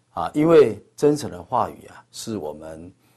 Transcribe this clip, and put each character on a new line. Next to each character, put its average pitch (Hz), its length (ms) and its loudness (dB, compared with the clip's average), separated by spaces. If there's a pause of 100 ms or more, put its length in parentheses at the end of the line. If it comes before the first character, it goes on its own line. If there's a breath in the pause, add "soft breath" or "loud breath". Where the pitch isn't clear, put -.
啊， 82 240 -6
因 151 160 0
为 131 340 6 (140)
真 147 180 2
神 113 160 -8
的 87 120 -16
话 107 260 -2
语 76 160 -18
啊， - 180 -20 (100)
是 110 260 -10
我 76 120 -8
们 80 400 -16 (260 soft breath)